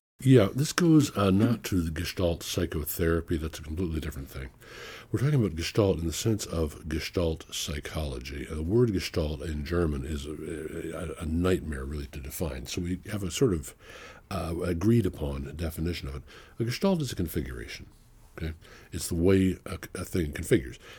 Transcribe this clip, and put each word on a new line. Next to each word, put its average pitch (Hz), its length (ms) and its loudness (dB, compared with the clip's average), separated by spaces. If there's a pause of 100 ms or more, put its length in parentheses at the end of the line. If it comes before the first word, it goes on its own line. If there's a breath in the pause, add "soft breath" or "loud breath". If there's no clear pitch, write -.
(220)
Yeah, 127 320 8
this 139 200 -2
goes, 160 440 6
uh, 98 140 6
not 110 320 4
to 92 180 0
the 82 80 -2
Gestalt 85 540 -2
psychotherapy. 82 920 0
That's 78 200 -6
a 71 60 -14
completely 80 360 -4
different 69 300 -8
thing. 67 200 -10 (600 loud breath)
We're 110 100 0
talking 143 220 4
about 82 120 2
Gestalt 90 420 4
in 82 80 -2
the 80 80 -2
sense 110 320 0
of 82 420 -4
Gestalt 80 640 -2
psychology. 71 960 -6
Uh, 76 80 -8
the 78 60 -4
word 107 320 4
Gestalt 80 480 -2
in 73 240 -6
German 78 400 0
is 73 220 -6
a, 80 680 -8 (240)
a, - 40 -8
a - 20 -4
nightmare, 80 600 2
really, 71 220 -6
to - 120 -12
define. 69 480 -6
So - 140 -4
we 90 180 -2 (120)
have 101 120 -4
a 87 80 -4
sort 117 220 4
of, 76 200 -4 (560 loud breath)
uh, 85 240 -4 (100)
agreed 95 440 4
upon 71 480 -4
definition 80 520 -2
of 69 100 -8
it. 65 60 -10 (360 loud breath)
A 117 60 0
Gestalt 170 360 2
is 131 100 -4
a - 40 -10
configuration. 65 720 -6 (520)
Okay, 80 140 -6 (380 loud breath)
it's 78 160 -6
the 90 80 -4
way 92 500 6
a, 85 140 -8 (160)
a 90 100 -6
thing 80 260 0
configures. 67 460 0 (220 loud breath)